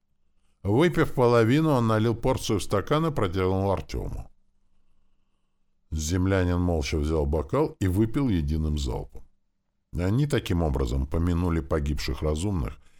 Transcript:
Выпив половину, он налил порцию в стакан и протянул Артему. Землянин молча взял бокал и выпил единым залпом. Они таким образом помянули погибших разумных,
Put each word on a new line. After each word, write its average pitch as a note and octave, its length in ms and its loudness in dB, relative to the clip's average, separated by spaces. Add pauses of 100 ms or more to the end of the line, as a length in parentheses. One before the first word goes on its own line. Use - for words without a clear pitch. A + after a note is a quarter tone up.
(640)
Выпив D3+ 500 2
половину, B2 580 4
он A#2+ 160 2
налил A2 280 2
порцию A#2+ 440 -2
в - 40 -4
стакан D3 440 0
и D3+ 40 -2
протянул F#2+ 600 0
Артему. - 580 -6 (1600)
Землянин F2+ 720 0
молча E2 360 0
взял D2+ 280 0
бокал D#2 540 -2
и G2 80 0
выпил A#2 420 0
единым D#2 480 0
залпом. C#2 460 -8 (680)
Они G2+ 340 0
таким G2 340 0
образом C2+ 460 -2
помянули E2+ 540 0
погибших D2 600 -4
разумных, D#2 580 -4 (200)